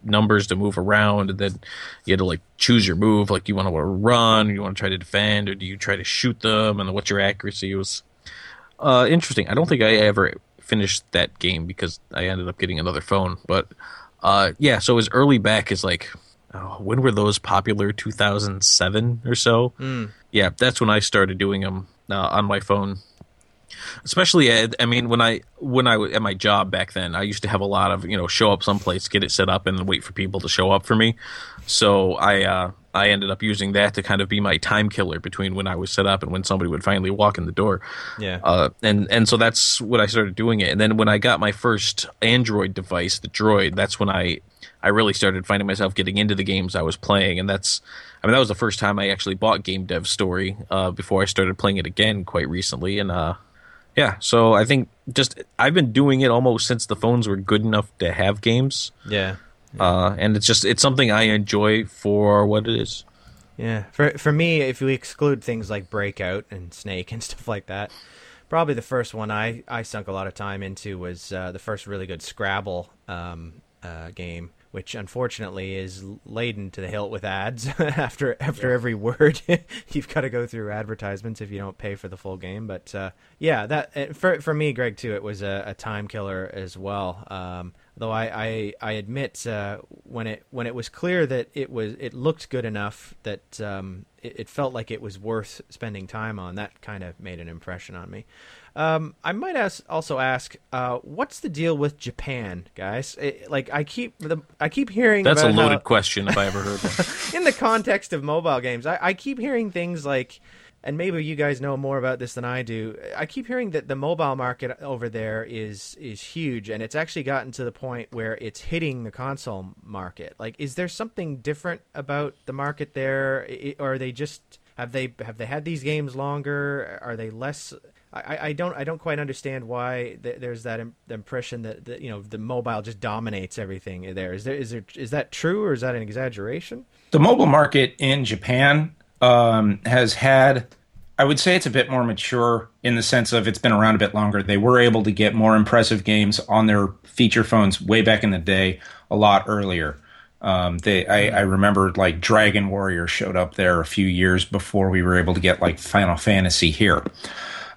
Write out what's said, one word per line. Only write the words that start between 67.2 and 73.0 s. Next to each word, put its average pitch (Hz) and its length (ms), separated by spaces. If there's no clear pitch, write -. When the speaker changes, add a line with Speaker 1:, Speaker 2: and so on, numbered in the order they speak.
Speaker 2:
<laughs> - 0
stuff - 240
like 104 200
that, 101 240
probably 160 240
the 120 80
first 123 320
one 110 180
I, 113 360
I 117 160
sunk 104 240
a 101 60
lot 95 140
of 92 60
time 98 300
into 95 340
was, 90 340
uh, 92 200
the 95 80
first - 280
really 101 180
good 87 160
Scrabble, 98 680